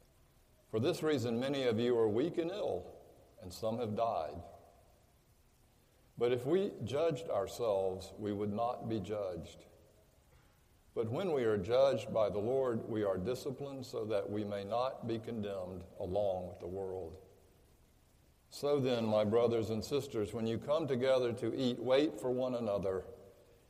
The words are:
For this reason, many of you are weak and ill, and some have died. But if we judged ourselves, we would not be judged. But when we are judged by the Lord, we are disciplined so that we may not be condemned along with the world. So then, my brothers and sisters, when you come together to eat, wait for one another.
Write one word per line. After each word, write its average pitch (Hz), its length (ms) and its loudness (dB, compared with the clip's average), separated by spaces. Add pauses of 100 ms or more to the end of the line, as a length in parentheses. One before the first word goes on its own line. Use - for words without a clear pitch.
(720)
For 110 100 0
this 156 220 0
reason, 123 360 2
many 135 260 0
of 117 140 2
you 120 200 4
are 113 100 6
weak 123 300 2
and 170 120 0
ill, 117 360 -4 (560)
and 90 100 -12
some 113 280 -2
have 110 140 -2
died. 87 480 0 (1700)
But 120 160 4
if 123 140 0
we 190 260 2 (100)
judged 143 460 0
ourselves, 95 920 0
we 104 140 -2
would 101 220 -2
not 120 340 -2
be 113 120 0
judged. 92 680 -6 (1300)
But 110 160 0
when 170 220 -2
we 135 120 2
are 107 140 4
judged 131 540 4
by 110 160 4
the 98 120 -2
Lord, 123 480 0
we 110 160 0
are 95 140 2
disciplined 127 680 -6
so 113 200 -6
that 101 220 0
we 104 140 -2
may 101 220 -4
not 120 420 -2
be 113 140 -2
condemned 98 640 -6 (160)
along 92 480 0
with 90 100 -14
the - 80 -10
world. 92 500 -6 (1300)
So 143 300 2
then, 123 240 2
my 107 180 4
brothers 113 480 4
and 110 140 -2
sisters, 117 480 -2
when 113 160 -2
you 113 100 0
come 151 300 0
together 127 460 4
to 113 200 -2
eat, 123 240 0
wait 135 420 4
for 127 120 0
one 127 240 0
another. 101 480 0 (640)